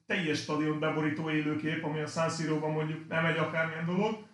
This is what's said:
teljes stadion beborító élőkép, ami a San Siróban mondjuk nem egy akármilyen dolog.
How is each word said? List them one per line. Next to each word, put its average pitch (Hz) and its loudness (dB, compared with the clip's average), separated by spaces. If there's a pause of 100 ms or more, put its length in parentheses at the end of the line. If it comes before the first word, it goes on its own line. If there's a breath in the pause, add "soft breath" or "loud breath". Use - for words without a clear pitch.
teljes 170 0
stadion 151 0
beborító 156 0
élőkép, 156 0
ami 151 -2
a 151 -2
San 165 0
Siróban 156 0
mondjuk 156 -2
nem 165 2
egy 165 2
akármilyen 160 0
dolog. 208 0